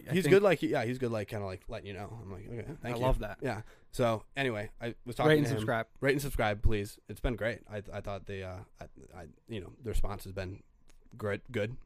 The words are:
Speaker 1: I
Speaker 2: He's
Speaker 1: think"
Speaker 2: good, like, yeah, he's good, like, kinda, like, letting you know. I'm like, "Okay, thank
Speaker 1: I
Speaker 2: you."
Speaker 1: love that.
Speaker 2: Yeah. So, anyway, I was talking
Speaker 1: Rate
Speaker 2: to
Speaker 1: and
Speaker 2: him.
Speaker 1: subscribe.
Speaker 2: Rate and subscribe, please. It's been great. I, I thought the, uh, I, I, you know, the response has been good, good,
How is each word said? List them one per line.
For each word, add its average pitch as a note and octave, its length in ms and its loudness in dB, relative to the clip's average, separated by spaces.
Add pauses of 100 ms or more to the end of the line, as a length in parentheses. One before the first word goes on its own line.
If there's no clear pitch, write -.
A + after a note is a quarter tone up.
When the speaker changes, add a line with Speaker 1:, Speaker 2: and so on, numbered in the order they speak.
Speaker 1:
I B2 40 -2
Speaker 2:
He's F3+ 100 4
Speaker 1:
think" D3 120 8
Speaker 2:
good, G3+ 80 8
like, F3+ 180 6
yeah, C3+ 240 2
he's B2 140 -2
good, A#2+ 120 0
like, G#2+ 160 -2
kinda, G#2 180 -6
like, F#2 220 -8
letting G#2+ 200 -10
you G2+ 80 -10
know. G2+ 260 -10
I'm F#2+ 100 -12
like, G2 160 -12
"Okay, A#2 180 -8 (160)
thank A#2+ 140 -4
Speaker 1:
I - 20 -4
Speaker 2:
you." A#2+ 60 0
Speaker 1:
love B2+ 160 4
that. G#2 220 -6
Speaker 2:
Yeah. A2 220 -4 (280)
So, A2+ 320 2 (120)
anyway, A2+ 360 -2 (100)
I A#2 120 -6 (120)
was A#2+ 100 -8
talking D3 140 4
Speaker 1:
Rate D#3 60 10
Speaker 2:
to D3+ 80 8
Speaker 1:
and B2+ 40 2
Speaker 2:
him. A2+ 60 0
Speaker 1:
subscribe. A2 340 0 (140)
Speaker 2:
Rate C#3 100 4
and C#3 100 2
subscribe, A2 400 0
please. G#2 460 4
It's G#2+ 140 -12
been B2+ 160 0
great. - 220 -2 (120)
I, G#2+ 100 -8 (120)
I G2+ 80 -8
thought G2 240 -8
the, G2 180 -8
uh, F#2 140 -10 (240)
I, - 20 -10 (340)
I, F2 80 -14 (220)
you A2 140 -8
know, - 100 -14 (100)
the A2+ 80 -8
response G#2 360 2
has F#2+ 80 -12
been F#2+ 300 -8 (540)
good, G2+ 220 -2 (100)
good, A#2 360 -2